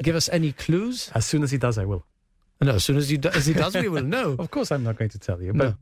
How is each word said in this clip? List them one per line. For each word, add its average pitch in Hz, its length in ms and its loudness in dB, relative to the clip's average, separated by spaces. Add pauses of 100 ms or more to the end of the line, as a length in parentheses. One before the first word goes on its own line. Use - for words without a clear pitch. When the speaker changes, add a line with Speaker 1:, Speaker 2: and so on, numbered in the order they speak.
Speaker 1:
give 165 140 2
us - 140 0
any 160 220 2
clues? 220 640 -2
Speaker 2:
As 113 120 0
soon 151 160 2
as 139 80 0
he 139 80 0
does, 120 180 0
I 101 80 -2
will. 95 220 -4 (560)
Speaker 1:
No, 135 140 4
as 92 80 0
soon 139 120 2
as 143 140 0
he 151 80 2
do-, 139 100 0
as 143 160 0
he 156 80 2
does, 165 220 0
we 208 140 0
will 156 140 -2
know. 180 300 0
Speaker 2:
<laughs> 127 60 -2
Of 165 120 -6
course, 269 220 -2
I'm 143 100 0
not 113 140 -2
going 110 140 -2
to - 80 -14
tell 90 240 -6
you, 92 100 -4
but 135 120 4
Speaker 1:
No. 120 180 0